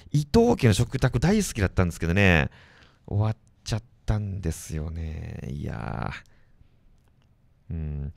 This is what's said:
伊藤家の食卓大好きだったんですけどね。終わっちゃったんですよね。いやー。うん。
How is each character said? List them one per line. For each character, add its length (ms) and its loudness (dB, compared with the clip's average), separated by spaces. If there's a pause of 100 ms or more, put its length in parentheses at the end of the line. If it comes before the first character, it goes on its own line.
(120)
伊 60 0
藤 380 4
家 120 4
の 60 6
食 260 -2
卓 180 2
大 240 4
好 100 -4
き 80 -8
だ 60 4
っ 40 0
た 140 2
ん 40 2
で 40 -4
す 60 -14
け 80 -2
ど 80 2
ね。 360 6 (540)
終 200 -2
わ 60 0
っ 60 -6 (280)
ち 80 -6
ゃ 60 -2
っ 40 -8 (240)
た 120 2
ん 220 -6
で 120 -2
す 240 -10
よ 160 -6
ね。 480 -8 (100)
い 140 -8
や 480 -6 (1600)
ー。 60 -8
う 0 -
ん。 420 -6